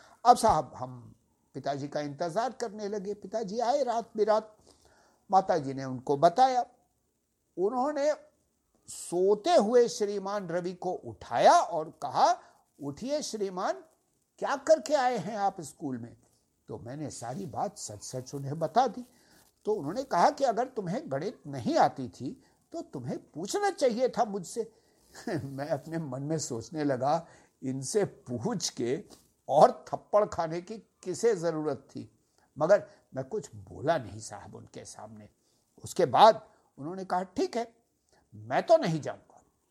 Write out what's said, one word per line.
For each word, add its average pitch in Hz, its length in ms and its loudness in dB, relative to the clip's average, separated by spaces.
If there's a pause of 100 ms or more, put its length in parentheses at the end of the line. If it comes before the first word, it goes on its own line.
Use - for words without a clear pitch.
(260)
अब 240 120 10
साहब, 156 380 4
हम 123 400 -12 (380)
पिताजी 139 340 -6
का 147 140 -6
इंतजार 175 520 -4
करने 214 340 -8
लगे। 202 260 -6
पिताजी 190 460 -8
आए 262 240 2
रात 233 340 -2
बिरात, 214 400 2 (760)
माताजी 180 420 2
ने 135 120 -8
उनको 131 320 -2
बताया। 247 480 4 (920)
उन्होंने 277 560 0 (760)
सोते 208 680 2
हुए 240 320 6
श्रीमान 202 600 -4
रवि 175 260 -4
को 180 180 -6
उठाया 135 600 4
और 165 360 2
कहा, 202 500 0 (440)
"उठिए 247 380 -6
श्रीमान, 214 600 -6 (540)
क्या 233 180 -2
करके 311 380 2
आए 254 240 2
हैं 202 200 -6
आप 196 240 -2
स्कूल 139 360 -8
में?" 113 200 -14 (500)
तो 123 100 -10
मैंने 131 320 -10
सारी 143 360 -10
बात 147 320 -6
सच - 260 -12
सच 127 320 -10
उन्हें 139 240 -8
बता 220 280 2
दी। 240 180 -10 (600)
तो 208 80 0
उन्होंने 190 300 -4
कहा 208 260 4
कि 285 140 -4
अगर 240 240 0
तुम्हें 220 440 -6
गणित 151 360 -6
नहीं 143 300 -2
आती 139 320 2
थी - 340 -12 (280)
तो - 100 -10
तुम्हें 147 360 -8 (140)
पूछना 392 380 -2
चाहिए 254 400 0
था 233 160 0
मुझसे। 208 460 -8 (400)
<laughs> - 180 -12
मैं 139 380 -6
अपने 160 300 -4
मन 135 240 -6
में 156 180 -2
सोचने 135 440 -6
लगा, 143 440 0 (360)
इनसे 135 400 -2
पूछ 160 640 -4
के 123 340 -4 (460)
और 165 400 6
थप्पड़ 208 360 2
खाने 170 360 -4
की 214 160 -14
किसे 185 580 -2
ज़रूरत 156 540 -4
थी, 117 220 -14 (460)
मगर - 300 4 (280)
मैं 131 100 -6
कुछ - 300 -8
बोला 143 420 -2
नहीं 107 220 -10
साहब 110 360 -16
उनके 113 300 -18
सामने। 107 440 -18 (540)
उसके - 220 0
बाद 185 420 6 (300)
उन्होंने 180 280 -10
कहा, 180 180 -2
"ठीक 240 340 -4
है, 233 160 -6 (640)
मैं 123 280 -2
तो 330 140 6
नहीं 165 240 2
जाऊँगा। - 400 -12 (300)